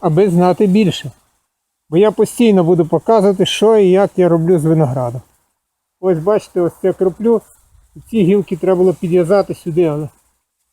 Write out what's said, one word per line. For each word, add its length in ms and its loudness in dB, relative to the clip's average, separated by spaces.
аби 300 0
знати 360 2
більше. 440 0
Бо 80 -4
я 140 4
постійно 540 0
буду 220 2
показувати, 600 0
що 320 0
і 120 2
як 260 2
я 120 2
роблю 300 0
з 60 -4
виноградом. 560 -2
Ось 180 0
бачите, 420 -4
ось 120 -2
це 100 0
кроплю. 500 -2
Ці 120 0
гілки 340 0
треба 200 -2
було 180 2
підв'язати 600 -2
сюди, 300 -4
але 240 -4